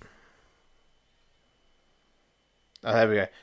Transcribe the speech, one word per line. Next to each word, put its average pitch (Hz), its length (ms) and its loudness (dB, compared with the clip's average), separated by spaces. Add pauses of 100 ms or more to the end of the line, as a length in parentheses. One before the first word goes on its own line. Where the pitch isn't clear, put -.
(2750)
Oh, 113 100 -4
there 113 160 2
we 107 60 0
go. 95 120 -2 (160)